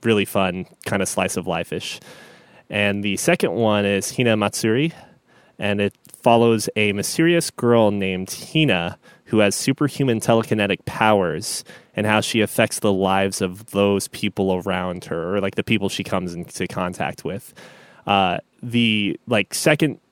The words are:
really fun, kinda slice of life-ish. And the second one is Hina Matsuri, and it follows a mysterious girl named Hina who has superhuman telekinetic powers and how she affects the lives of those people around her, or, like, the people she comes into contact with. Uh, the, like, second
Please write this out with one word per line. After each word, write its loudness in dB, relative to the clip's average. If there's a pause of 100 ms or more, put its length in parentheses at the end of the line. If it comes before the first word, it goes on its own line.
really 2
fun, -2 (200)
kinda -2
slice -2
of -6
life-ish. -6 (720)
And 0
the -2
second 2
one 2
is -2
Hina 4
Matsuri, 0 (680)
and -2
it 0 (300)
follows 6
a 2
mysterious 0
girl 4
named -4 (160)
Hina 0 (280)
who 2
has 4
superhuman 0
telekinetic 0
powers 0 (320)
and -2
how 4
she 0
affects 0
the 2
lives 0
of -6
those 0
people -2 (100)
around -4
her, -4
or, 0
like, -2
the -10
people 0
she -8
comes -4
into -8
contact -8
with. -10 (540)
Uh, 2 (240)
the, 0
like, -2
second 0 (120)